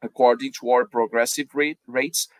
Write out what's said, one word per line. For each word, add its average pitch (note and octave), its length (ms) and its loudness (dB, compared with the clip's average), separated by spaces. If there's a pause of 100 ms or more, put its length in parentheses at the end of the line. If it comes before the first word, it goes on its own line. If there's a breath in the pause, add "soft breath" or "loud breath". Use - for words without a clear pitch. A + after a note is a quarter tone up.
according B2 580 2
to B2 100 -4
our B2 140 4
progressive A#2 680 -2
rate, D3 320 -2
rates C3 420 -4 (120)